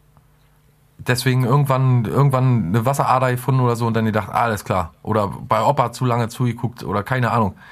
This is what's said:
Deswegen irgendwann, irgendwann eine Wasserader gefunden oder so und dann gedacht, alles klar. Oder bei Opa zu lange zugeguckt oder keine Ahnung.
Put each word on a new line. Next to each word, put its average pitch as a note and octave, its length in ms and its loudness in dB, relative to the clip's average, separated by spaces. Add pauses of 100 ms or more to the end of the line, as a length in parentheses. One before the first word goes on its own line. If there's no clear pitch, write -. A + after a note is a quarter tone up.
(960)
Deswegen B2+ 460 0
irgendwann, B2+ 640 2
irgendwann B2+ 640 2
eine A2 180 0
Wasserader B2+ 460 2
gefunden B2+ 300 0
oder A#2+ 140 2
so A#2 120 -2
und A2+ 60 0
dann A2 120 0
gedacht, G#2 240 -2
alles A#2 340 -2
klar. F2+ 380 -4
Oder G#2 260 -2
bei F2 340 -2
Opa B2 300 0
zu C3 140 -4
lange A#2 240 0
zugeguckt - 540 -4
oder G2+ 200 -4
keine B2 280 -2
Ahnung. G#2+ 240 0 (160)